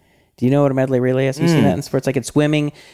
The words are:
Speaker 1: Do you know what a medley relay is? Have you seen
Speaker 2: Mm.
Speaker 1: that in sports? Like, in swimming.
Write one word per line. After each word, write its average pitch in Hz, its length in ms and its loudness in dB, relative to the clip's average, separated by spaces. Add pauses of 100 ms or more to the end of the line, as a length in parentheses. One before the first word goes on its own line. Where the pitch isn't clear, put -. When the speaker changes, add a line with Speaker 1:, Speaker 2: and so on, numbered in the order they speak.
(380)
Speaker 1:
Do - 80 -4
you 123 60 2
know 143 120 2
what 139 80 2
a 131 40 -4
medley 131 260 0
relay 127 280 0
is? 131 100 -6
Have 165 100 0
you - 60 -
seen 143 80 2
Speaker 2:
Mm. - 20 4
Speaker 1:
that 92 120 2
in 139 60 -6
sports? - 240 -4
Like, 131 120 0
in 117 40 -4
swimming. 147 500 0 (220)